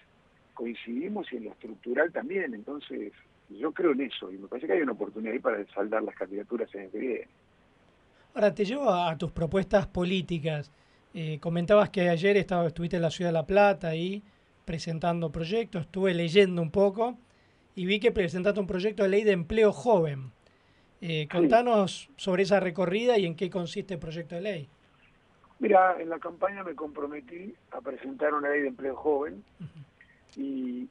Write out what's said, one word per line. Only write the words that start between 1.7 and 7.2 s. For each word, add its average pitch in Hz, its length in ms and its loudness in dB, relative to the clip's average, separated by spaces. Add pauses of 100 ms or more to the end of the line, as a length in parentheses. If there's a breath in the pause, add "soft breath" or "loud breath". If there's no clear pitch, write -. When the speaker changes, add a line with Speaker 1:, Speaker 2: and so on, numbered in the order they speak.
Speaker 1:
también. 147 420 -6
Entonces, 117 580 -12 (380)
yo 120 240 -6
creo 175 180 0
en 127 100 -2
eso, 110 300 -10
y 95 60 -14
me 98 100 -16
parece 127 200 -10
que 196 60 0
hay 180 80 2
una 131 120 -2
oportunidad 104 400 -6
ahí 117 60 -4
para 107 340 -2
saldar 107 300 -2
las 101 120 -8
candidaturas 104 600 -8
en 101 60 -10
el 95 80 -14
que 107 100 -8
viene. 120 280 -6 (1040 soft breath)